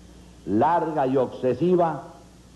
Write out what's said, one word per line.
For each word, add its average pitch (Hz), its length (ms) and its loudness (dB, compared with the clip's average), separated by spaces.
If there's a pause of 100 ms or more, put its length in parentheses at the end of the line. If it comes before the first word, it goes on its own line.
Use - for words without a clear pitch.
(440)
larga 151 600 0
y 131 100 0
obsesiva, 147 880 0 (540)